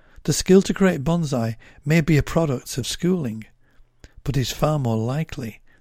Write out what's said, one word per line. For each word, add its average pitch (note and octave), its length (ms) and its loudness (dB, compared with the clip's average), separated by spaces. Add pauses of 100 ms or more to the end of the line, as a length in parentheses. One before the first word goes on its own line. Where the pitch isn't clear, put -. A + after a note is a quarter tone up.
(240)
the - 100 0
skill F#3+ 300 6
to G3+ 100 -2
create F3 300 0
bonsai C3+ 520 -2 (300)
may D#3+ 160 4
be D3+ 160 4
a C3 60 4
product D3 540 -2
of A#2+ 100 -6
schooling, C#3+ 580 -4 (760)
but B2 140 -2
is B2+ 140 -2
far D3+ 280 -2
more A#2 180 0
likely B2 640 -6 (200)